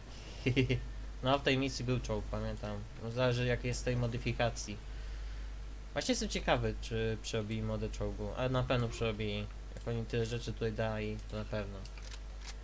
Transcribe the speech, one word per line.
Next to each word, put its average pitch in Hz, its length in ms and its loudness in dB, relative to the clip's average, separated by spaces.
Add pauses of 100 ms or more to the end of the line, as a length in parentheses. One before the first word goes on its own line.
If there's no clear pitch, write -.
(440)
<laughs> 127 500 4 (300)
No, 135 140 6
w 139 40 -6
tej 135 160 6
misji 131 260 0
był 123 160 2
czołg, 104 300 0
pamiętam. 107 460 -2 (260)
No, 113 80 -4
zależy, 123 360 4
jak 120 180 2
jest 123 160 0
z - 20 -4
tej 123 140 2
modyfikacji. 117 800 0 (1160)
Właśnie 147 200 2
jestem 233 160 0
ciekawy, 117 520 4
czy 113 420 0
przerobili 110 400 0
modę 110 280 0
czołgu, 104 460 -2
ale 127 120 2
na 127 140 4
pewno 123 260 2
przerobili. 107 580 0 (280)
Jak - 140 -6
oni 117 160 0
tyle 113 220 0
rzeczy 117 260 -2
tutaj 110 200 0
dali, 107 440 0 (140)
to 107 60 -4
na 107 80 -2
pewno. 101 340 -2 (840)